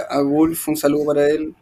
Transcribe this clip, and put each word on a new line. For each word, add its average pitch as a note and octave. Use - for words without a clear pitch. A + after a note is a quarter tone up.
a C#3+
Wolf, D#3
un D3+
saludo D3
para D3
él. D#3